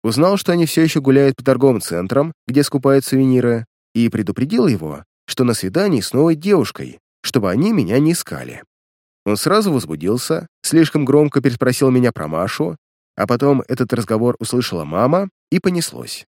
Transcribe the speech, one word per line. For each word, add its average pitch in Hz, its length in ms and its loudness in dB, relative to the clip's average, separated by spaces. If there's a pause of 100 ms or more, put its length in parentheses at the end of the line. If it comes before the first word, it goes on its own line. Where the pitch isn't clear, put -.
узнал, 156 340 2
что 190 160 -2
они 170 140 2
все 160 160 0
еще 156 180 2
гуляют 135 360 4
по 123 80 -18
торговым 131 360 4
центрам, 120 520 -2 (140)
где 131 160 2
скупают 139 420 2
сувениры, 123 640 2 (280)
и 117 140 2
предупредил 131 580 -2
его, 78 380 -4 (220)
что - 180 -2
на 120 100 2
свидании 143 460 0
с - 120 -8
новой 160 220 4
девушкой, 147 640 -2 (240)
чтобы 101 280 0
они 160 220 0
меня 120 260 0
не 156 140 2
искали. 64 500 -8 (600)
Он 104 120 0
сразу 196 360 0
возбудился, 110 760 -2 (160)
слишком 156 420 2
громко 143 360 2
переспросил 127 500 0
меня 123 220 2
про 78 160 -8
Машу, 98 480 -4 (400)
а 104 100 -2
потом 131 400 2
этот 127 260 -4
разговор 117 460 -2
услышала 110 460 -4
мама, 131 440 0 (220)
и 185 80 2
понеслось. - 760 -6